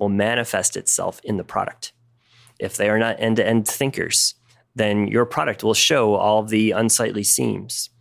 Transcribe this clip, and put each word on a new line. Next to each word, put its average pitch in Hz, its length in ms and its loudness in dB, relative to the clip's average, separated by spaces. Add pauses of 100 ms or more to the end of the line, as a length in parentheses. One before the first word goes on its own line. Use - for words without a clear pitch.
will 104 80 0
manifest 101 680 0
itself 92 460 -4
in 107 140 -4
the - 80 -4
product. - 480 -6 (680)
If 107 180 -6
they 104 140 2
are 110 80 2
not 113 220 0
end-to-end 113 480 2
thinkers, - 680 -2 (400)
then 104 320 2
your 113 180 2
product 120 380 -4
will 107 120 2
show 113 400 2
all 104 280 4
the 107 300 2
unsightly 110 500 0
seams. 110 680 -4 (100)